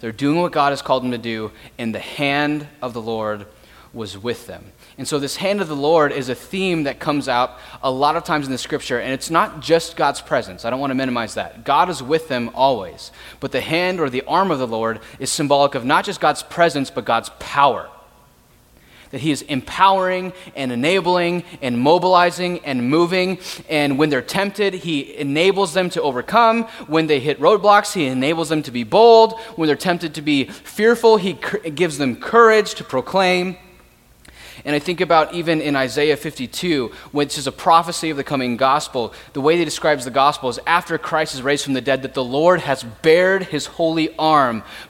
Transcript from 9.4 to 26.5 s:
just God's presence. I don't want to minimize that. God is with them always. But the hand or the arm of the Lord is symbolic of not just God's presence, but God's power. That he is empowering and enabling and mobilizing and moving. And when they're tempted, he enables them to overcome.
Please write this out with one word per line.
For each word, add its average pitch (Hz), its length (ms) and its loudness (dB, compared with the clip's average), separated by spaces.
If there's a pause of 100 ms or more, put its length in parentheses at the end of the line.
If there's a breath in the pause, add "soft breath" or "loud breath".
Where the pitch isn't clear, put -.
just 165 340 0
God's 143 240 -2
presence. 95 460 -4
I 117 40 -4
don't 131 120 -4
want 139 100 -2
to 127 40 -2
minimize 123 400 -4
that. 107 280 -8
God 151 260 4
is 135 140 -6
with 156 240 -2
them 120 260 -4
always. 113 580 0 (280 loud breath)
But 135 140 -8
the 127 80 -2
hand 180 400 -2
or 143 80 0
the 127 140 -4
arm 185 280 2
of 143 80 -2
the 127 80 -2
Lord 113 320 -2 (180 loud breath)
is 131 140 -6
symbolic 143 440 0
of 120 100 -6
not 160 180 2
just 202 160 -8
God's - 240 0
presence, 147 480 0
but 120 140 -6
God's 113 340 -2
power. 127 500 0 (1200 loud breath)
That - 100 -12
he 156 120 -2
is 139 100 -4
empowering 185 880 0 (240 loud breath)
and 131 160 -4
enabling 175 720 0 (180 loud breath)
and 123 160 -2
mobilizing 175 840 2
and 127 260 -4
moving. 175 500 0 (280 loud breath)
And 143 300 0
when 156 120 4
they're 135 120 0
tempted, 196 520 -2
he 156 440 -6
enables 165 560 2
them 180 180 0
to 170 100 -4
overcome. 226 640 2 (240 loud breath)